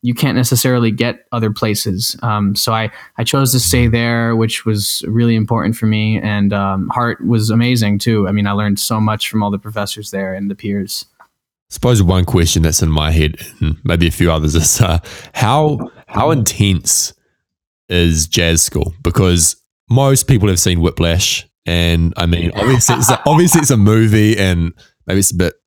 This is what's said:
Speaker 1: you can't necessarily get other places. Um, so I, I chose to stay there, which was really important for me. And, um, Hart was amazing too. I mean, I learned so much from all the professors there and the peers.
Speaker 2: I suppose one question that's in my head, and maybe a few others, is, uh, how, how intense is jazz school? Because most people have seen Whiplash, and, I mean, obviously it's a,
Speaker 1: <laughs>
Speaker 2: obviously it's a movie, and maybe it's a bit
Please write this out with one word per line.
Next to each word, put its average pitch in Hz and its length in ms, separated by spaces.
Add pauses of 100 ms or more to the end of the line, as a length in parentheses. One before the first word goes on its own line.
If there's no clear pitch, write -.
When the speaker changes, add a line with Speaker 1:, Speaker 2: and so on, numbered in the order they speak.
Speaker 1:
you 123 100
can't 135 220
necessarily 123 540
get 117 400
other 113 220
places. 104 680
Um, 104 340
so - 160
I, 110 180 (280)
I 117 60
chose 135 280
to 127 80
stay 123 260
there, 117 480
which 113 300
was 104 420
really 117 300
important 110 400
for 110 100
me. 107 340
And, 104 320
um, 98 400
Hart 120 320
was 110 260
amazing 113 500
too. 107 260
I 95 60
mean, 104 160
I 101 40
learned 101 280
so 110 200
much 107 300
from 110 140
all 101 80
the 98 80
professors 107 500
there 95 240
and 101 160
the 98 60
peers. 101 480 (160)
Speaker 2:
I - 60 (440)
suppose 120 320
one 90 220
question 85 380
that's 78 200
in 82 80
my 78 220
head, 76 240 (240)
and 78 240
maybe 85 240
a - 20
few 85 220
others, 78 240
is, 80 240
uh, 85 180 (360)
how, 139 440 (300)
how 127 240
intense - 800 (760)
is 85 380
jazz 85 340
school? - 320 (100)
Because 87 540 (320)
most 135 380
people 104 220
have 90 120
seen 87 200
Whiplash, 85 680 (180)
and, 85 520
I 87 100
mean, 85 300
obviously 120 400
it's - 140
a, - 120
Speaker 1:
<laughs> - 40
Speaker 2:
obviously 165 340
it's 147 100
a 120 60
movie, 107 600
and 87 360 (340)
maybe 95 140
it's 95 100
a 90 60
bit 87 180 (120)